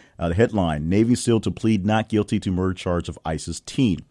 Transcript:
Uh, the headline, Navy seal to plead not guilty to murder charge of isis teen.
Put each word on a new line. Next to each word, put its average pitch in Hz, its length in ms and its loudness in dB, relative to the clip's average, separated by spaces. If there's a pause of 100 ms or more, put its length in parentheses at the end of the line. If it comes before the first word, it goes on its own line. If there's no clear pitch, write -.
(200)
Uh, 85 100 -2
the 82 60 -2
headline, 87 540 2
Navy 113 260 4
seal 113 260 2
to 98 100 -4
plead 107 340 0
not 110 240 0
guilty 104 320 0
to 101 100 -2
murder 92 220 0
charge 87 340 -2
of - 160 -10
isis 82 380 -6
teen. 104 380 0 (120)